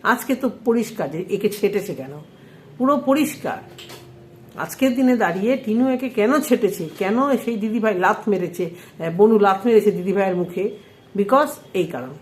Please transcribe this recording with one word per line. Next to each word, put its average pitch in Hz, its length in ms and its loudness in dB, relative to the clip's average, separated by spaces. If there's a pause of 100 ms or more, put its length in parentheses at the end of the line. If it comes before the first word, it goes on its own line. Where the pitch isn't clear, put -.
আজকে 247 320 0
তো 254 140 -2 (160)
পরিষ্কার 233 460 0
যে 165 180 -6
একে 196 200 0
ছেঁটেছে 196 460 -2
কেন, 131 160 -12 (680)
পুরো 269 200 2
পরিষ্কার। 262 600 0 (1000)
আজকের 240 380 0
দিনে 254 220 4
দাঁড়িয়ে 202 400 0
টিনু 226 300 0
একে 254 220 -4
কেন 233 300 2
ছেঁটেছে, 190 500 0 (100)
কেন 240 380 0
সেই 233 200 -4
দিদিভাই 214 420 -2
লাথ 208 300 0
মেরেছে, 180 400 -2 (300)
আহ, 165 180 -4
বনু 214 220 6
লাথ 196 260 2
মেরেছে 214 260 6
দিদিভাইয়ের 185 440 0
মুখে, 180 420 -4 (380)
because 247 340 2 (240)
এই 175 140 0
কারণ 127 220 -10 (120)